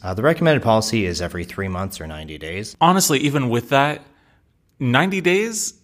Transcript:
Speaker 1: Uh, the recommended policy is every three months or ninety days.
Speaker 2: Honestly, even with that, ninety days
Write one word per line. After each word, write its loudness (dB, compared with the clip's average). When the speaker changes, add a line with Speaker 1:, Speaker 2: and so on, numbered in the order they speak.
Speaker 1:
Uh, -6
the -6
recommended 2
policy 2
is -4
every -6
three -8
months -6
or -10
ninety -12
days. -10
Speaker 2:
Honestly, 6
even 0
with 0
that, 0
ninety 0
days 0